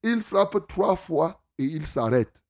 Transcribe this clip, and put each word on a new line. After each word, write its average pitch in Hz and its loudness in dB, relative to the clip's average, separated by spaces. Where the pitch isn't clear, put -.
Il 226 0
frappe 196 0
trois 190 2
fois 165 -2
et 135 0
il 151 -4
s'arrête. 117 0